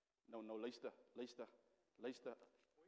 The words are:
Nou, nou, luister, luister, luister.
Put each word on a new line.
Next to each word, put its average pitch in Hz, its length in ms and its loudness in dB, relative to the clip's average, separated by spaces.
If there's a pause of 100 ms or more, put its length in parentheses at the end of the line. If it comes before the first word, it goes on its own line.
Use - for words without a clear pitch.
(340)
Nou, 113 100 0
nou, 110 160 2
luister, 117 320 2 (260)
luister, 120 300 0 (560)
luister. 131 320 2 (520)